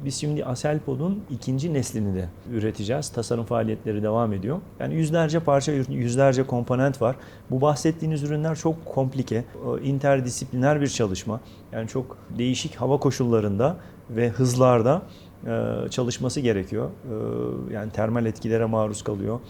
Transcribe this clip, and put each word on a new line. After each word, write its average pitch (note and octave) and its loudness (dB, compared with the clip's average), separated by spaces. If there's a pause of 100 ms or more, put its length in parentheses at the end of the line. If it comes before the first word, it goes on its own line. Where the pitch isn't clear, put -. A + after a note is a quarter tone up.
Biz C#3 -4
şimdi D3 -2
Aselpod'un D3+ -2
ikinci C3 -2
neslini A2+ 0
de F2+ -2 (240)
üreteceğiz. A2 -2
Tasarım A#2 -2
faaliyetleri A2 -2
devam G#2+ 2
ediyor. G2+ -2 (220)
Yani C3+ -4
yüzlerce D#3+ 2
parça, C#3+ 4
yüzlerce C3 4
komponent B2+ 0
var. A#2+ 2 (360)
Bu C3 0
bahsettiğiniz D#3 2
ürünler D3+ -2
çok D#3+ -2
komplike, C3 0
e, A#2 -4
interdisipliner C#3 2
bir C#3+ 4
çalışma. G#2+ -2 (320)
Yani A2+ -6
çok - -6 (200)
değişik B2+ -2
hava C3 2
koşullarında A#2+ 2 (340)
ve A#2+ 0
hızlarda, B2+ 4 (460)
e, A2+ -2
çalışması B2 -2
gerekiyor. A2+ 0
E, A#2+ -6
yani G#2+ -6
termal A2+ 0
etkilere A2+ 0
maruz A2 0
kalıyor. G#2+ -4 (100)